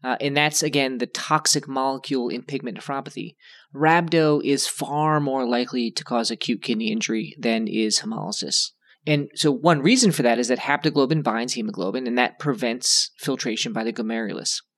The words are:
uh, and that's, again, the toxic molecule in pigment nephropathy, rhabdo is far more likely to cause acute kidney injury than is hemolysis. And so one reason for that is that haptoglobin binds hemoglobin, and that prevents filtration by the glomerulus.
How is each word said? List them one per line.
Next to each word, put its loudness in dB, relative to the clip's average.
uh, 0
and 0
that's, 2
again, 0
the -2
toxic 0
molecule -2
in -6
pigment -8
nephropathy, -8
rhabdo 4
is 2
far 0
more 0
likely 0
to -8
cause 0
acute -4
kidney -2
injury -4
than 0
is 0
hemolysis. -4
And 0
so 2
one 4
reason 6
for 0
that 4
is 0
that 2
haptoglobin 2
binds -2
hemoglobin, -4
and -2
that 0
prevents 0
filtration -4
by -2
the -2
glomerulus. -4